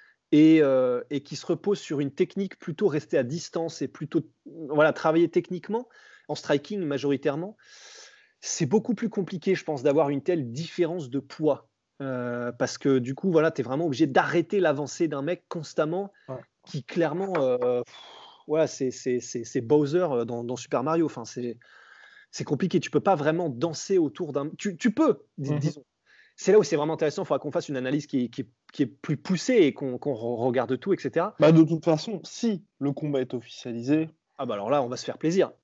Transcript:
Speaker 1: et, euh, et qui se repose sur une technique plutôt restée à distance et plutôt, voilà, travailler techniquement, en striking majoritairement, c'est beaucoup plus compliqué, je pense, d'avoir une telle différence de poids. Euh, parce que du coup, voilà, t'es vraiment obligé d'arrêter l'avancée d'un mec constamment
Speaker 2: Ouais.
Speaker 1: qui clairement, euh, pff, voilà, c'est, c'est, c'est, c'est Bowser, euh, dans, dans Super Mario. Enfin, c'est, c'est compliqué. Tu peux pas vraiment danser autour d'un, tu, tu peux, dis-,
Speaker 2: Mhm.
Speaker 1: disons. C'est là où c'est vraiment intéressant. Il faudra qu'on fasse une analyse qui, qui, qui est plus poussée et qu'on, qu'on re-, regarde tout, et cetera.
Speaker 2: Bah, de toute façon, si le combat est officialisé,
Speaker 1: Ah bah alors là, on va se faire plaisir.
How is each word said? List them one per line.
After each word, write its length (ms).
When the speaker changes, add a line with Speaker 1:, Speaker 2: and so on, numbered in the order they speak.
Speaker 1:
et, 300
euh, 480
et 120
qui 140
se 80
repose 340
sur 220
une 100
technique 480
plutôt 300
restée 300
à 40
distance 600
et 60
plutôt, 340
voilà, 480
travailler 340
techniquement, 580
en 60
striking 460
majoritairement, 760
c'est 260
beaucoup 280
plus 160
compliqué, 440
je 100
pense, 180
d'avoir 260
une 140
telle 280
différence 600
de 80
poids. 500
Euh, 500
parce 240
que 220
du 160
coup, 160
voilà, 200
t'es 120
vraiment 240
obligé 200
d'arrêter 540
l'avancée 480
d'un 140
mec 260
constamment 640
Speaker 2:
Ouais. 80
Speaker 1:
qui 180
clairement, 540
euh, 440
pff, 120
voilà, 180
c'est, 240
c'est, 300
c'est, 240
c'est 180
Bowser, 480
euh, 160
dans, 180
dans 120
Super 260
Mario. 240
Enfin, 180
c'est, 340
c'est 120
compliqué. 360
Tu 100
peux 100
pas 140
vraiment 340
danser 500
autour 340
d'un, 260
tu, 180
tu 140
peux, 300
dis-, 140
Speaker 2:
Mhm. 60
Speaker 1:
disons. 260
C'est 140
là 60
où 40
c'est 140
vraiment 160
intéressant. 300
Il 60
faudra 100
qu'on 120
fasse 200
une 80
analyse 280
qui, 220
qui, 160
qui 80
est 40
plus 300
poussée 380
et 180
qu'on, 240
qu'on 160
re-, 240
regarde 420
tout, 140
et 60
cetera. 420
Speaker 2:
Bah, 100
de 120
toute 240
façon, 380
si 380
le 140
combat 300
est 100
officialisé, 800
Speaker 1:
Ah 80
bah 80
alors 160
là, 120
on 60
va 80
se 80
faire 140
plaisir. 340